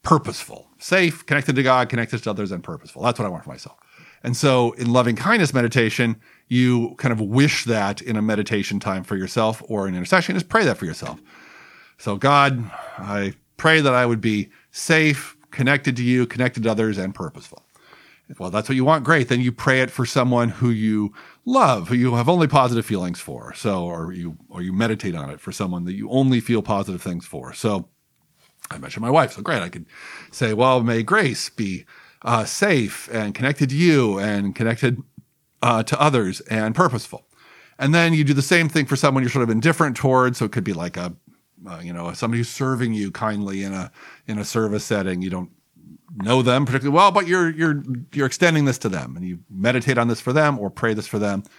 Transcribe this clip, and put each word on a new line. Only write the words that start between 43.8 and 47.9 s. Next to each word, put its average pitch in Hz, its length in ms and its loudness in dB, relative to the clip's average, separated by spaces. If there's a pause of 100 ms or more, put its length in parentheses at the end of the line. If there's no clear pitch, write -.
in 107 100 -6
a 104 60 -6
service 104 400 -2
setting. 95 360 -2
You 92 100 -4
don't 92 200 -6 (640)
know 117 260 2
them 127 240 4
particularly 135 280 0
well, 190 180 6
but 185 160 0
you're, 175 220 2
you're, 156 340 0 (280)